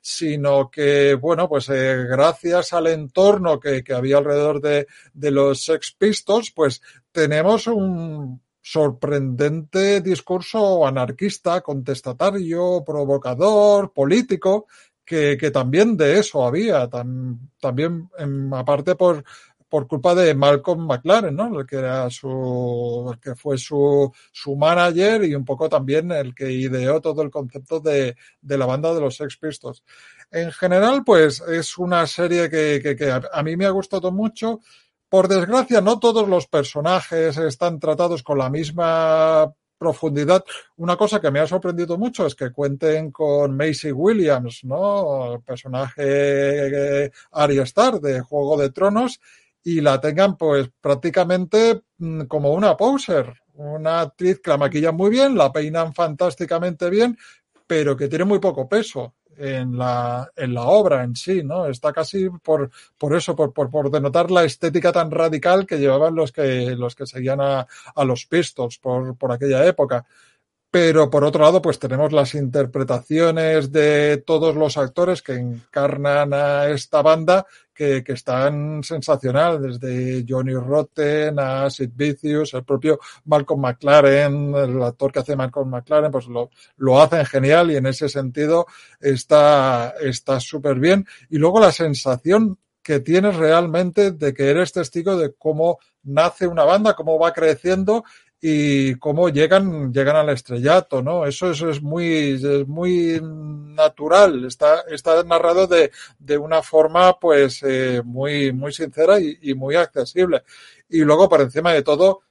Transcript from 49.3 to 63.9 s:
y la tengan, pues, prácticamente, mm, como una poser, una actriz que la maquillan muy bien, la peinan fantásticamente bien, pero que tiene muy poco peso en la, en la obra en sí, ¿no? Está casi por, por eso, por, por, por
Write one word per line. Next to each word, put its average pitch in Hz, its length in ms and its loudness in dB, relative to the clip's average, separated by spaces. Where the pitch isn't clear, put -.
y 165 200 -2
la 135 180 2
tengan, 165 380 0
pues, 143 320 0
prácticamente, 180 1040 0
mm, 160 240 -8
como 143 300 -2
una 185 240 2
poser, 202 580 -2
una 156 460 -4
actriz 180 400 -2
que - 100 -8
la 147 60 4
maquillan 151 400 0
muy 190 140 2
bien, 262 260 2
la 143 160 4
peinan 156 400 -4
fantásticamente 170 960 -4
bien, 226 300 0
pero 151 280 0
que 139 140 -4
tiene 160 160 -2
muy 202 140 2
poco 143 280 -2
peso 139 480 -4
en 131 400 -6
la, 123 580 -4
en 127 200 -6
la 120 80 -6
obra 147 420 2
en 123 100 -6
sí, 180 280 -4
¿no? 160 240 -6
Está 143 260 -4
casi 190 380 -4
por, 147 280 -2
por 147 180 -2
eso, 165 220 -2
por, 147 160 -2
por, 135 180 -4
por 143 200 -2